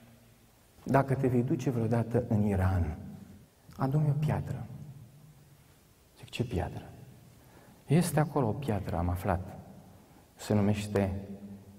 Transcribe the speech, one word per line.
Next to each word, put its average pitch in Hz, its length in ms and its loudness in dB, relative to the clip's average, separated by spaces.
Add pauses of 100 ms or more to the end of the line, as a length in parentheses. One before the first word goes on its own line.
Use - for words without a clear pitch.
(840)
"Dacă 135 320 4
te 135 120 2
vei 123 160 4
duce 143 280 0
vreodată 117 580 2
în 104 180 4
Iran, 92 500 2 (800)
adu-mi 143 320 0
o 143 180 0
piatră." - 400 -4 (1500)
Zic: - 100 -18
"Ce - 160 -2
piatră?" - 460 -4 (960)
"Este 160 340 4
acolo 147 280 2
o 104 40 2
piatră, 95 440 -2
am 87 120 0
aflat. 90 500 0 (760)
Se - 180 -2
numește 101 640 2 (600)